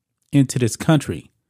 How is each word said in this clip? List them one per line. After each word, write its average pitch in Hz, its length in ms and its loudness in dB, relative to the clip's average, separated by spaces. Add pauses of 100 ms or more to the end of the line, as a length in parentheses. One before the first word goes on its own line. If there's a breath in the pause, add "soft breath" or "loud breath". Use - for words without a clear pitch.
(320)
into 139 280 2
this 120 160 -2
country. - 560 -2 (180)